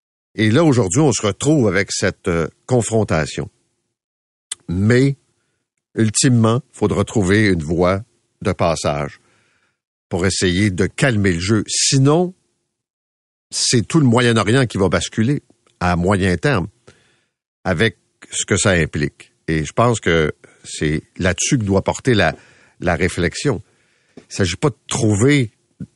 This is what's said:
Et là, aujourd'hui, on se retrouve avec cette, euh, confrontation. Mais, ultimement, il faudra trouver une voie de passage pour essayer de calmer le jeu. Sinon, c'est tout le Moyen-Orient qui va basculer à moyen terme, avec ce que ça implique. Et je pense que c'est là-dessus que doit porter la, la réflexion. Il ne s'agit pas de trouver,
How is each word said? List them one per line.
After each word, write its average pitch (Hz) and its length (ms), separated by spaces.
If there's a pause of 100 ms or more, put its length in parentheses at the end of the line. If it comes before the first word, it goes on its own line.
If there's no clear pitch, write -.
(340)
Et 107 160
là, 156 140
aujourd'hui, 120 360
on 143 120
se - 80
retrouve 120 480
avec 95 240
cette, - 360
euh, 82 180 (180)
confrontation. 101 840 (1200)
Mais, 123 480 (800)
ultimement, 113 680 (100)
il - 60
faudra 98 260
trouver 104 440
une 85 140
voie 90 400 (380)
de 92 120
passage 78 680 (880)
pour 90 160
essayer 95 460
de 92 160
calmer 107 460
le 82 80
jeu. 101 260
Sinon, 151 640 (1200)
c'est - 360
tout 165 140
le 139 60
Moyen-Orient 117 580
qui 107 140
va 95 100
basculer 110 540 (380)
à 87 160
moyen 92 420
terme, 123 300 (960)
avec 95 340 (320)
ce - 160
que 104 100
ça 98 140
implique. 76 600 (160)
Et 80 160
je - 80
pense 117 280
que 82 320 (320)
c'est 78 380 (160)
là-dessus 95 400
que 107 60
doit 95 180
porter 113 320
la, 87 200 (460)
la 85 160
réflexion. 90 680 (540)
Il - 140
ne - 40
s'agit 92 220
pas 147 140
de - 60 (120)
trouver, 117 640 (440)